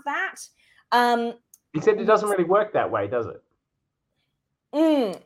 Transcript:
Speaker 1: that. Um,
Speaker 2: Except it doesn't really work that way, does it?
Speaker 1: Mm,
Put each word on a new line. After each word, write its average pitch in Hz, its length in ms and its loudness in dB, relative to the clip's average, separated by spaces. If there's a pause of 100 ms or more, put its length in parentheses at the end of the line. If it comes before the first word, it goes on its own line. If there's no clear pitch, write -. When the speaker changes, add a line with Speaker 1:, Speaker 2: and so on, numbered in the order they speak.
Speaker 1:
that. 330 320 -6 (560)
Um, 233 420 0 (400)
Speaker 2:
Except 202 260 2
it 185 40 -6
doesn't 208 240 2
really 185 160 0
work 202 280 0
that 120 180 0
way, 107 180 -2
does 117 180 -4
it? - 160 -16 (1300)
Speaker 1:
Mm, 285 520 0